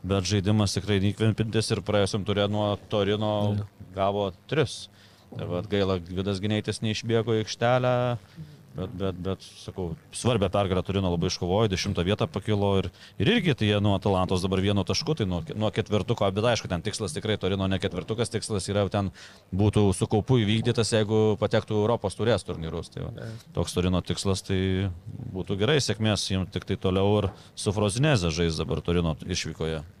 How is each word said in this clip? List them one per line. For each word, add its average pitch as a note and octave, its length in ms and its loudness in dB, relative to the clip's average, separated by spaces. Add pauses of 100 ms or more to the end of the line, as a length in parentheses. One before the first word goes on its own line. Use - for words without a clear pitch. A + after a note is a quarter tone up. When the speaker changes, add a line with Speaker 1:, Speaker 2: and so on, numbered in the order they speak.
Speaker 1:
bet F#2+ 200 0
žaidimas G#2 500 2
tikrai G2 260 0
neįkvepiantis A2 720 0
ir G2+ 100 -2
praėjusiam G2+ 440 0
ture G2+ 220 2
nuo G#2 320 0 (100)
Torino G#2 680 0
Speaker 2:
Jo. G#2 80 -4 (300)
Speaker 1:
gavo G2+ 360 0 (160)
tris. - 400 -2 (500)
Ir E2 80 -8
vat F2 240 -4
gaila, F#2+ 300 2
Gvidas F#2 420 -4
Gineitis G#2 400 -2
neišbėgo A2+ 560 0
į G#2+ 80 -2
aikštelę. B2 720 0 (560)
Bet, F#2 220 -8
bet, F#2+ 200 -4
bet, F2+ 240 -4 (260)
sakau, E2+ 320 -6 (160)
svarbią G#2+ 360 2
pergalę F#2 320 2
Turino F#2+ 300 0
labai F2 160 0
iškovojo, F#2+ 400 0
dešimtą F#2 400 -2
vietą G#2+ 180 0
pakilo G2+ 540 0
ir, F2+ 100 -2 (300)
ir G#2+ 80 2
irgi G#3 260 2
tai A2 140 0
jie G#2 140 4
nuo G2+ 180 4
Atalantos F#2 420 2
dabar F#2 200 0
vienu G2 240 2
tašku, - 280 -2
tai A2+ 140 0
nuo, F2 160 -2 (120)
nuo G#2+ 160 0
ketvirtuko, G#2 600 0
bet G#2 140 0
aišku, A#2 240 0
ten F2 120 -2
tikslas G#2 300 -4
tikrai G#2 260 -2
Turino F#2+ 300 0
ne F#2 120 0
ketvirtukas, G2+ 520 -4
tikslas G2+ 380 -4
yra G2+ 180 2
ten G2 240 -2 (420)
būtų G2+ 400 6
su - 140 0
kaupu A#2 320 2
įvykdytas, A2 560 2
jeigu G#2+ 420 4
patektų G#2+ 340 0 (120)
Europos G#2+ 320 0
taurės G#2+ 320 0
turnyrus. E2 420 -6
Tai - 140 -10
va, E2+ 80 -8
Speaker 3:
Taip. A#2 320 -12 (100)
Speaker 1:
toks - 200 -2
Turino F2+ 280 2
tikslas, F#2+ 400 -2
tai F#2+ 480 0 (460)
būtų F#2 240 -4
gerai, B2 240 2
sėkmės G#2+ 480 0
jiems F#2+ 200 0
tik F2+ 120 -6
tai - 140 -4
toliau G2 460 4
ir F#2 60 0 (260)
su - 180 -2
Frosineze G#2+ 580 2
žais E2 240 0
dabar E2 240 -2
Turino E2+ 380 0 (100)
išvykoje D#2+ 560 -4 (180)